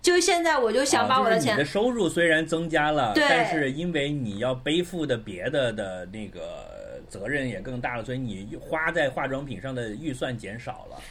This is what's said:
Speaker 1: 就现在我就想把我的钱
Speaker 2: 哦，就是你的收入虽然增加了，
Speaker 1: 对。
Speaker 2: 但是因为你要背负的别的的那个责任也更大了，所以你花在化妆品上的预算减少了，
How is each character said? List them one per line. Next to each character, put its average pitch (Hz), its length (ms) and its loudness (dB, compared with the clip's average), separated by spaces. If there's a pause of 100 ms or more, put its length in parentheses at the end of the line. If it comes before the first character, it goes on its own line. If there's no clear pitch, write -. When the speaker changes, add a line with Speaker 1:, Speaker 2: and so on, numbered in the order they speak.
Speaker 1:
就 359 180 6
现 349 240 4
在 320 140 4
我 233 140 4
就 254 120 4
想 - 240 4
把 262 140 4
我 339 80 4
的 220 100 6
钱 233 140 2
Speaker 2:
哦， 214 40 2
就 - 0 -
是 - 0 -
你 - 20 -
的 147 60 4
收 208 240 2
入 220 200 2
虽 170 160 2
然 160 200 4
增 165 240 -2
加 151 220 4
了， 127 220 2
Speaker 1:
对。 302 160 4
Speaker 2:
但 226 180 4
是 151 240 0
因 170 220 -2
为 143 180 0
你 110 280 -4
要 127 140 0
背 151 300 0
负 175 220 -4
的 123 120 2
别 101 320 -6
的 135 220 2
的 95 360 -6
那 104 200 -10
个 64 800 -12
责 104 200 -8
任 135 200 -2
也 101 140 -6
更 123 180 -8
大 123 180 -4
了， 113 60 -6
所 123 120 -4
以 - 20 -4
你 110 420 -6
花 160 320 -2
在 156 180 2
化 139 180 -4
妆 135 180 -4
品 117 160 -10
上 131 140 -6
的 117 160 -4
预 143 200 -6
算 127 240 -4
减 110 240 -10
少 - 300 -12
了， - 100 -14 (120)